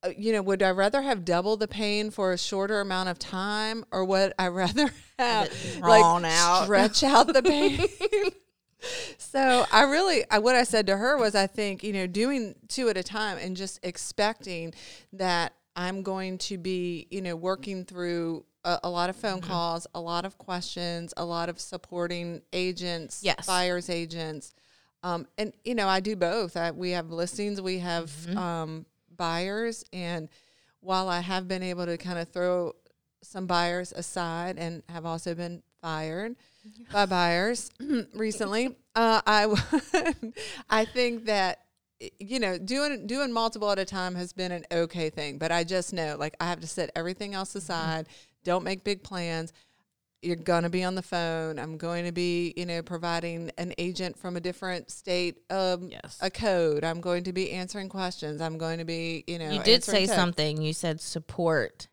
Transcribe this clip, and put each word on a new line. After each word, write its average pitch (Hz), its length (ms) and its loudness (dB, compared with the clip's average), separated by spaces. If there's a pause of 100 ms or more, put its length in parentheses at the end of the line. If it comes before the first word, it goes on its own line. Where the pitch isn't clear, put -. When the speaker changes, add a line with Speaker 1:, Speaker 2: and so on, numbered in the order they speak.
Speaker 1:
uh, 185 140 -2
you 220 160 0
know, 208 100 2
would 190 200 2
I 190 80 6
rather 196 320 4
have 240 220 0
double 180 320 2
the 214 120 -2
pain 208 420 -2
for 190 220 0
a 180 60 0
shorter 196 420 0
amount 185 280 0
of 180 100 -4
time, 214 720 -4
or 190 140 0
would 190 340 4
I 185 80 2
<laughs> - 20 2
rather 190 400 2 (300)
have, 226 300 2
Speaker 2:
Have - 40 -8
it - 280 -8
Speaker 1:
like, 240 220 10
Speaker 2:
drawn 170 220 8
out. 170 400 6
Speaker 1:
stretch 202 400 6
out 277 280 10
the 269 100 6
Speaker 2:
<laughs> - 0 -
Speaker 1:
pain? 339 920 2 (840)
So 262 540 4
I 220 140 10
really, 302 460 4
I, 208 100 6
what 247 160 6
I 247 80 8
said 214 240 2
to 196 80 4
her 247 200 4
was, 220 200 4
I 196 100 4
think, 196 380 -4
you 208 80 -2
know, 190 160 0
doing 220 480 -2 (120)
two 254 200 0
at 202 80 2
a 185 80 -2
time 202 340 -4
and 185 180 -6
just 190 280 -8
expecting 180 920 -4 (380)
that 180 420 0 (220)
I'm 185 260 -4
going 190 360 -4
to 190 200 -6
be, 175 520 -4
you 190 120 -6
know, 175 140 -4
working 185 480 -4
through 175 600 -4 (200)
a, 175 200 0
a 175 60 -2
lot 175 180 0
of 190 80 -4
phone 190 240 -4
Speaker 2:
Mm-hmm. 170 100 -10
Speaker 1:
calls, 170 440 -2
a 175 60 -8
lot 170 240 -2
of 190 120 -10
questions, 175 800 -6
a - 80 -4
lot 170 240 -4
of 170 120 -8
supporting 175 840 -6 (100)
agents, 175 680 -4
Speaker 2:
Yes. - 240 0
Speaker 1:
buyers 180 420 2
agents. 165 640 -6 (520)
Um, 175 220 -4 (120)
and, 214 140 -4 (120)
you 240 120 -2
know, 208 120 2
I 190 120 4
do 208 160 -2
both. 180 400 0
I, 170 160 0
we 180 180 -4
have 170 200 -4
listings, 196 520 -4
we 185 160 -2
have, 170 320 -2
Speaker 2:
Mm-hmm. 165 260 -6
Speaker 1:
um, 165 500 -4 (300)
buyers. 196 760 -4
And 175 360 -6 (520)
while 185 280 0
I 175 120 0
have 185 260 -4
been 185 160 -4
able 180 240 -4
to 170 100 -2
kind 175 220 -6
of 165 120 -6
throw 180 420 0 (500)
some 190 240 -10
buyers 175 460 0
aside 170 680 -6
and 165 300 -6
have 165 180 -10
also 165 280 -4
been 170 280 -8 (180)
fired 165 540 -6 (300)
Speaker 2:
<laughs> 220 280 -20
Speaker 1:
by 202 140 4
buyers 185 640 2 (220)
<clears throat> 240 220 -2
recently, 220 640 -2 (180)
uh, 226 320 6
I, 214 880 4 (400)
<laughs> - 160 -8
I 220 160 4
think 240 400 0
that, 196 320 2 (420)
y-, 226 100 -12 (100)
you 220 200 -2
know, 190 180 0
doing, 247 480 -2
doing 254 260 -2
multiple 226 380 0
at 196 80 2
a 190 60 0
time 185 300 -4
has 180 180 -6
been 185 200 -4
an 170 200 -8
okay 170 380 -2
thing, 147 280 -8
but 160 140 -2
I 170 120 2
just 175 280 -2
know, 160 260 -4
like, 151 220 -4
I 170 60 -2
have 175 140 -4
to 165 60 -12
set 165 300 -4
everything 180 380 -6
else 190 160 -6
Speaker 2:
Mm-hmm. - 80 -10
Speaker 1:
aside. 160 500 -4 (360)
Don't 180 200 0
make 190 180 -4
big 196 220 -2
plans. 165 480 -6 (680)
You're 170 160 -2
gonna 170 340 0
be 180 140 0
on 185 100 -2
the 185 80 -6
phone. 165 560 -4
I'm 156 180 -8
going 175 280 -4
to 175 80 -4
be, 175 440 -2
you 175 100 -6
know, 170 140 -4
providing 170 800 -6
an 175 200 -6
agent 180 380 -4
from 180 200 -8
a 175 40 -6
different 180 500 -6
state, 180 480 -2 (120)
um, 185 400 0
Speaker 2:
Yes. - 300 -16
Speaker 1:
a 190 100 -2
code. 170 540 2
I'm 165 160 -2
going 175 240 -2
to 185 80 -6
be 190 200 -2
answering 185 360 -8
questions. 180 520 -6
I'm 160 180 -4
going 165 200 -4
to 165 60 -6
be, 165 420 -6
you 170 140 -6
know, 156 100 -6
Speaker 2:
You 151 140 -2
did 226 120 8
Speaker 1:
answering 214 260 2
Speaker 2:
say 185 40 2
Speaker 1:
text. 220 80 2
Speaker 2:
something. 156 480 2
You 156 100 -2
said 160 280 -4
support - 920 -2